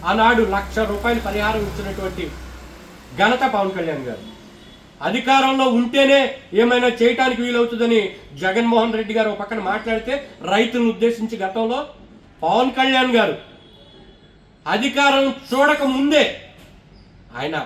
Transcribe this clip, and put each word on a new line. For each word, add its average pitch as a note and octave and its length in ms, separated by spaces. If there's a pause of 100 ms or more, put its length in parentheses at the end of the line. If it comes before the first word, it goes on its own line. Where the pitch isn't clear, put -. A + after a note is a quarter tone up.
(100)
ఆనాడు A3+ 340 (100)
లక్ష G3 220 (160)
రూపాయలు A3+ 340
పరిహారం G#3 440
ఇచ్చినటువంటి G3 540 (960)
ఘనత A3+ 240 (100)
పవన్ G3 220
కళ్యాణ్ D#3 320
గారు. A2 160 (840)
అధికారంలో C4 580 (140)
ఉంటేనే C#4 380 (440)
ఏమైనా B3 280 (120)
చేయటానికి B3 440
వీలవుతుందని A#3 540 (440)
జగన్మోహన్ A3+ 560
రెడ్డి A3 180
గారు G#3+ 140
ఒక G3+ 100
పక్కన G#3+ 280
మాట్లాడితే, A3 440 (400)
రైతులను A#3 400
ఉద్దేశించి A3+ 500
గతంలో A3+ 360 (640)
పవన్ A3 360
కళ్యాణ్ C4 380
గారు F3 180 (1300)
అధికారం C4+ 600 (240)
చూడక C#4+ 320 (100)
ముందే C#4 320 (1120)
ఆయన D#3+ 160 (100)